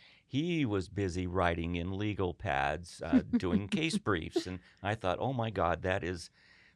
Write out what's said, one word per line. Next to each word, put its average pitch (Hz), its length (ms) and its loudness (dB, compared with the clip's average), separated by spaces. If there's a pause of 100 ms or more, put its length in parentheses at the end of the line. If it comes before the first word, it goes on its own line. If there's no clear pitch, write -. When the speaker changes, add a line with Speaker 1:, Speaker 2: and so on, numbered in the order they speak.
(260)
Speaker 1:
He 160 380 0
was 98 240 0
busy 92 380 -2
writing 87 500 2
in 90 220 -2
legal 98 360 -2
pads, 73 720 -2
uh, 208 240 4
Speaker 2:
<laughs> - 80 0
Speaker 1:
doing 202 320 2
case 165 300 0
briefs. - 480 0
And 92 120 -6 (240)
I 101 120 0
thought, 92 260 0
"Oh 127 120 0
my 117 180 -2
God, 87 320 2
that 92 200 0
is, 85 280 -6 (460)